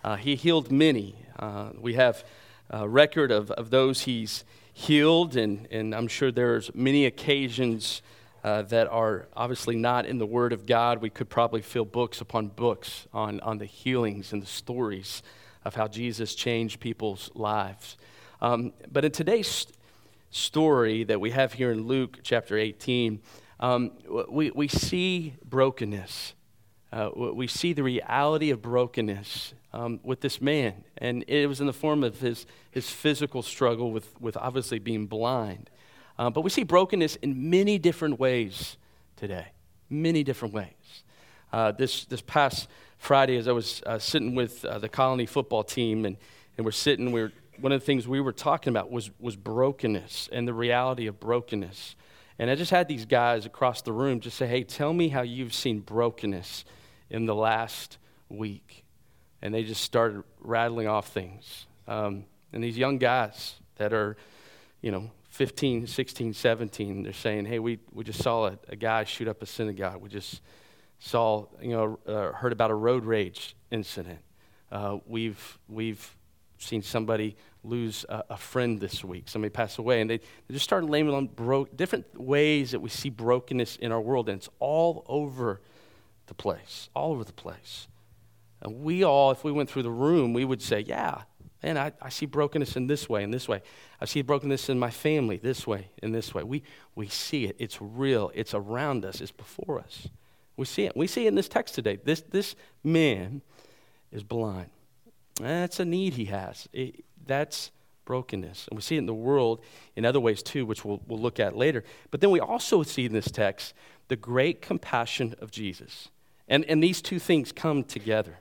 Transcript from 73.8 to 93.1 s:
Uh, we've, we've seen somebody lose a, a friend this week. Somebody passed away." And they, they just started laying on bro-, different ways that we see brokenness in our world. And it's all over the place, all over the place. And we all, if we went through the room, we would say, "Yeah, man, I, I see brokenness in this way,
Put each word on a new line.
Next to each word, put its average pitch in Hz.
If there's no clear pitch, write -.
Uh, 101
we've, 113
we've 110
seen 110
somebody 110
lose 113
a, 107
a 110
friend 120
this -
week. 90
Somebody 107
passed 110
away." 117
And 110
they, 113
they -
just 139
started 170
laying 151
on 139
bro-, 131
different -
ways 143
that 120
we 110
see -
brokenness 120
in 117
our 113
world. 117
And 98
it's -
all 160
over 127
the -
place, -
all 151
over 120
the 90
place. -
And 113
we 175
all, 139
if 127
we 151
went 143
through 135
the 117
room, 131
we 127
would 131
say, 107
"Yeah, -
man, 156
I, 147
I 131
see -
brokenness 147
in 127
this 143
way, 104